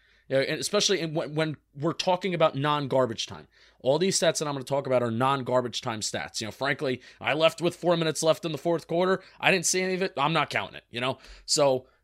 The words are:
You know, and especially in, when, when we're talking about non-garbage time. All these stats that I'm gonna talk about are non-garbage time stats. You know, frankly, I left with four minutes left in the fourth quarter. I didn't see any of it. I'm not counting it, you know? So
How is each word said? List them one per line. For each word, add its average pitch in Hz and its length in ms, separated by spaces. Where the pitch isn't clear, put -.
You 135 80
know, 135 60
and 151 180
especially 196 400
in, 160 140
when, 151 200
when 156 220
we're 147 180
talking 180 420
about 160 200
non-garbage 135 720
time. 78 220
All 135 180
these 185 220
stats 165 180
that 156 80
I'm 143 80
gonna 135 80
talk 139 240
about 127 160
are 117 80
non-garbage 123 680
time 110 220
stats. - 400
You 107 60
know, 101 40
frankly, 135 480
I 110 140
left 160 300
with 170 120
four 170 220
minutes 160 260
left 160 220
in 165 80
the 156 60
fourth 170 280
quarter. 185 360
I 147 100
didn't 175 160
see 185 140
any 185 140
of 180 80
it. 190 160
I'm 147 160
not 143 160
counting 101 260
it, - 140
you 117 100
know? 127 180
So 139 400